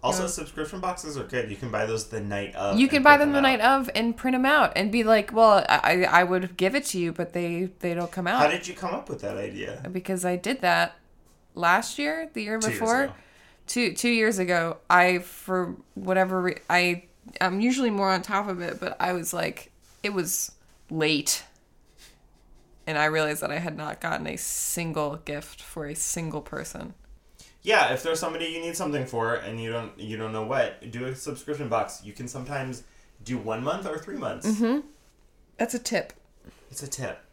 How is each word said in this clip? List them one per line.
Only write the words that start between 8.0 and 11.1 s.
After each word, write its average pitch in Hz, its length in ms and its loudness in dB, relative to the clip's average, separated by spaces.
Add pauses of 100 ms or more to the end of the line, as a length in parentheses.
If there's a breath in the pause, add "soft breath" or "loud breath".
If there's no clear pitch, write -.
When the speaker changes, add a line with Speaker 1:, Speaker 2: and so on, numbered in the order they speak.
Speaker 2:
come 180 160 -4
out." 220 140 2
Speaker 1:
How - 80 6
did 175 180 -4
you 180 80 -8
come 180 180 -6
up - 160 -8
with - 120 -8
that 101 160 -6
idea? 101 440 -8 (100)
Speaker 2:
Because 185 340 -4
I 180 100 2
did 214 260 -4
that 170 340 2 (600)